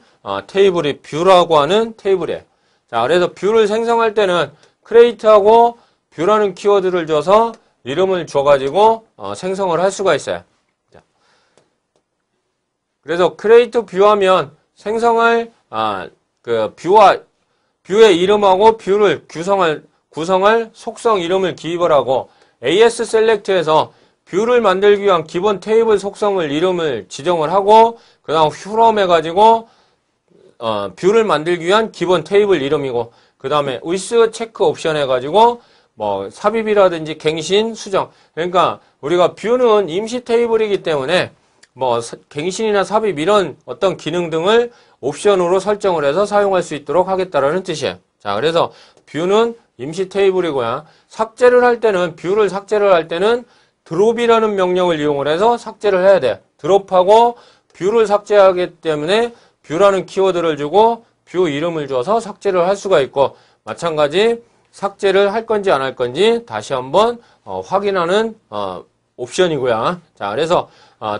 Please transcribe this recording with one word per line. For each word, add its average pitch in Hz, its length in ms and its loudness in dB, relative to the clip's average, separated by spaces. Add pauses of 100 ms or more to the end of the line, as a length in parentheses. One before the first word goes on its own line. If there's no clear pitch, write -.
(220)
아, 98 240 -8
테이블이 175 520 0
뷰라고 165 600 2
하는 214 380 0
테이블이에요. 156 460 -4 (480)
자, 117 120 -2
그래서 170 300 0
뷰를 220 340 0
생성할 226 480 -2
때는 175 360 0 (320)
크리에이트하고 226 960 4 (320)
뷰라는 202 440 -2
키워드를 185 520 0
줘서 185 460 2 (320)
이름을 175 420 -2
줘가지고, 147 800 2 (100)
어, 101 180 -10
생성을 185 460 -4
할 196 100 0
수가 190 240 -2
있어요. 90 280 -6 (500)
자, 80 80 -20 (2000)
그래서 165 340 -2
크리에이트 233 500 2
뷰 185 220 0
하면 185 420 2 (240)
생성할, 233 800 0 (180)
아, 107 380 -4 (340)
그 113 320 -4
뷰와 185 460 4 (640)
뷰의 202 360 4
이름하고 202 560 4
뷰를 190 520 0
구성할, 170 560 -2 (260)
구성할 196 600 0
속성 226 480 -4
이름을 175 340 -2
기입을 170 380 -4
하고 123 360 0 (340)
에이에스 220 420 2
셀렉트에서 190 880 0 (340)
뷰를 220 340 0
만들기 202 440 2
위한 175 200 2
기본 185 360 -4
테이블 220 380 0
속성을 190 520 -4
이름을 156 580 -2
지정을 160 420 -2
하고 214 480 4 (220)
그다음 156 280 0
from 220 500 0
해가지고, 190 720 2 (880)
어, 104 380 -6
뷰를 214 280 2
만들기 160 400 -2
위한 208 280 0
기본 170 320 -2
테이블 196 360 2
이름이고 135 520 -4 (260)
그다음에 139 460 -4
with 220 480 0
체크 226 320 -6
옵션 156 320 -2
해가지고 151 640 0 (320)
뭐 101 360 -6
삽입이라든지 202 880 0
갱신, 180 560 -2
수정. 185 360 -6 (240)
그러니까 160 460 -2 (200)
우리가 165 340 0
뷰는 214 540 0
임시 220 360 -6
테이블이기 220 580 -2
때문에 151 500 -2 (400)
뭐 123 280 -2
사-, - 160 -12 (120)
갱신이나 190 560 -4
삽입 196 340 -4
이런 175 460 0
어떤 156 320 -4
기능 165 340 -6
등을 214 420 0 (280)
옵션으로 180 600 0
설정을 190 440 -2
해서 165 220 0
사용할 196 360 0
수 165 120 -8
있도록 151 340 -2
하겠다라는 180 540 -2
뜻이에요. 127 360 -6 (200)
자, 101 160 -8
그래서 147 380 -2 (340)
뷰는 208 500 -2 (200)
임시 165 320 -8
테이블이고요. 160 760 -2 (220)
삭제를 247 560 0
할 240 160 2
때는, 180 380 -2
뷰를 196 320 -2
삭제를 202 440 0
할 165 140 2
때는 208 380 -2 (400)
드롭이라는 220 720 0
명령을 180 420 0
이용을 143 300 -2
해서 208 280 2
삭제를 202 480 -2
해야 190 140 6
돼. 117 240 -2 (160)
드롭하고 196 800 2 (380)
뷰를 214 340 0
삭제하기 190 720 2
때문에 170 520 -2 (300)
뷰라는 185 440 0
키워드를 175 500 -2
주고 208 480 0 (220)
뷰 175 220 -2
이름을 151 400 -6
줘서 135 320 -2
삭제를 190 460 -4
할 196 80 0
수가 190 260 0
있고 131 360 -2 (280)
마찬가지 165 800 -2 (300)
삭제를 196 600 -2
할 220 140 -4
건지 208 240 -2
안 139 120 2
할 131 120 -6
건지 196 520 -2
다시 110 260 -8
한번, 170 480 -2 (240)
어, 95 160 -10
확인하는, 196 760 -4 (160)
어, 98 340 -10 (320)
옵션이고요. 131 840 -2 (140)
자, 101 160 -10
그래서, 156 400 -2 (300)
어, 104 200 -6